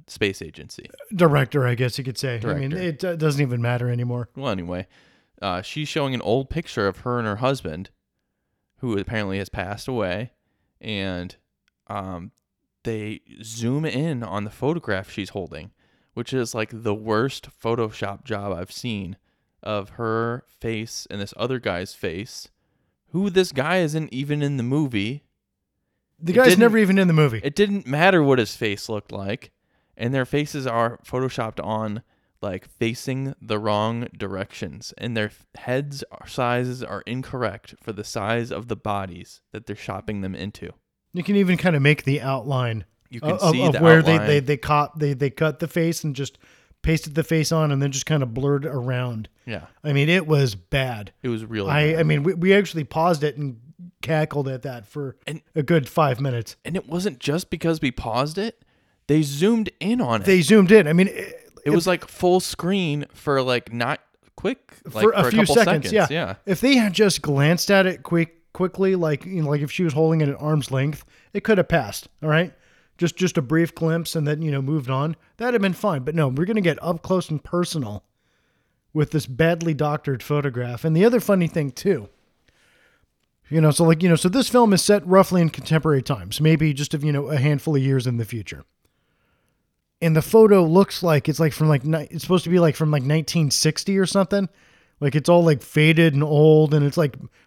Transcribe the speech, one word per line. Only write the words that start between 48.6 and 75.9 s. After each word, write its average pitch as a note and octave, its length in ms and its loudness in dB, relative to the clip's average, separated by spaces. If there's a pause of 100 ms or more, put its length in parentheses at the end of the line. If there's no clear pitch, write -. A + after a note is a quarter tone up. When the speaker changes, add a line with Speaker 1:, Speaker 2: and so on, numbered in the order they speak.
Speaker 2:
around. B2 640 -4 (180)
Speaker 1:
Yeah. F#2+ 200 -10 (180)
Speaker 2:
I D3+ 80 -2
mean, C#3+ 160 2
it E3+ 200 2
was C#3 260 2
bad. A2+ 580 -6 (120)
Speaker 1:
It B2+ 60 -4
was A2 140 -4
really A2 280 -4
Speaker 2:
I, D3+ 220 2
Speaker 1:
bad. E3 60 -2
Speaker 2:
I E3 40 2
mean, D3+ 200 0
we, F3 120 0
we F#3 180 2
actually E3+ 300 0
paused D#3+ 400 0
it D3+ 120 -4
and C3+ 240 -8 (420)
cackled D3+ 460 -2
at C3 140 -8
that A#2+ 240 -12
for C#3 400 -12
Speaker 1:
And D#3 160 -12 (140)
Speaker 2:
a D#3 80 0
good D#3 260 2
five C#3 320 0
minutes. A#2+ 420 -4
Speaker 1:
And E3 120 -8
it - 120 -6
wasn't E3+ 320 -6
just D#3 300 -4
because E3 320 -2
we C3 100 0
paused C3+ 460 -4
it. A3+ 260 -8 (440)
They D#3 160 4
zoomed F#3 560 0
in A3+ 200 -2
on A#2+ 220 0
it. - 40 -6
Speaker 2:
They F#3 160 6
zoomed F#3 300 6
in. G3+ 160 8
I D#3 60 0
mean, F#3 140 6
it, - 440 -12 (140)
Speaker 1:
It D3 60 0
was, E3+ 160 2
like, F3+ 200 -2
full F3+ 320 2
screen E3+ 720 -2
for, C3+ 280 0
like, B2 320 -2
not A#2+ 260 -4 (360)
quick, - 400 -6 (100)
like, - 180 -2
Speaker 2:
for A3 80 6
a F#3+ 120 2
Speaker 1:
for B2 40 4
a B2 40 2
Speaker 2:
few A3 100 4
Speaker 1:
couple D3+ 140 4
Speaker 2:
seconds, F3 340 4
Speaker 1:
seconds, - 20 -2
Speaker 2:
yeah. G3 180 4
Speaker 1:
yeah. C#3 260 -4 (100)
Speaker 2:
If F#3+ 160 -2
they C4+ 140 4
had G#3+ 180 2
just G3 280 2
glanced D3+ 500 2
at F#3+ 160 6
it - 160 -6
quick, E3 320 -2 (180)
quickly, F#3 420 0
like, D#3 300 -2
you F#3 160 -4
know, C#3+ 80 -2
like, D3 120 0
if D3+ 100 -6
she F#3 120 -2
was D#3+ 100 0
holding D#3+ 280 2
it C#3+ 80 2
at C#3 100 -6
arm's D3+ 320 -2
length, C#3 320 -2 (300)
it G3+ 100 -6
could G#3+ 140 4
have F3 100 0
passed, B2 400 -4 (160)
all D#3 60 -2
right? D#3+ 240 0 (440)
Just, E3+ 180 -2
just F3+ 220 0
a D#3+ 40 0
brief D#3 340 0
glimpse E3 400 -2
and D3+ 120 0
then, D3+ 140 -2
you D#3 100 -2
know, C#3 100 -2
moved C3+ 280 -2
on. C#3+ 260 -2 (220)
That'd A#3+ 160 -2
have A3 80 2
been F#3+ 120 0
fine. D#3+ 300 -2